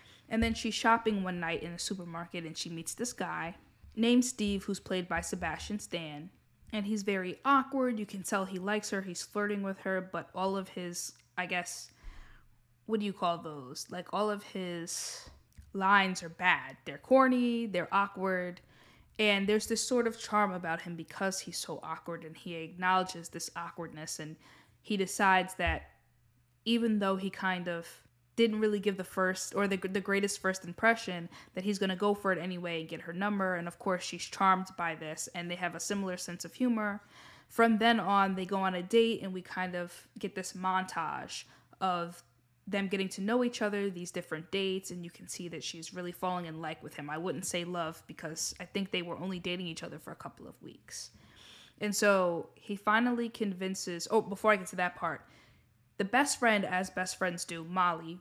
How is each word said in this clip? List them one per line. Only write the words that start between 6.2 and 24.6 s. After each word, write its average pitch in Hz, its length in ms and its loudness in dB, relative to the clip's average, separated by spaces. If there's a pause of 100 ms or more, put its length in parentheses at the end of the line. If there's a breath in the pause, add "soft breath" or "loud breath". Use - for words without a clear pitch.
And 214 120 -2
he's 208 180 -2
very 190 420 -2
awkward. 262 520 4
You 208 80 -4
can 196 180 -10
tell 196 200 0
he 190 160 -6
likes 202 300 -2
her. 196 140 -2
He's 180 200 -8
flirting 208 400 -2
with 196 160 -4
her, 190 220 -2
but 180 340 -8
all 190 220 0
of 190 100 -6
his, 175 460 -8 (240)
I 180 80 0
guess, 175 460 -6 (960 soft breath)
what 220 120 2
do 208 60 -2
you 196 80 -2
call 170 240 0
those? 147 540 -10
Like, 175 200 -10
all 208 200 2
of 202 100 -4
his - 880 -8 (440)
lines 190 500 4
are 170 60 -8
bad. 160 560 2
They're 143 120 -8
corny, 247 680 6
they're 180 260 -2
awkward, 185 680 0 (600 soft breath)
and 202 280 4
there's 214 200 4
this 220 180 0
sort 240 220 2
of 226 120 -4
charm 208 320 2
about 170 300 -4
him 175 140 -8
because 185 440 -4
he's - 180 -8
so - 260 -8
awkward 165 400 -8
and 160 120 -14
he 175 200 -10
acknowledges 175 760 0
this - 260 -10
awkwardness, 160 640 -8
and 156 160 -8 (460 loud breath)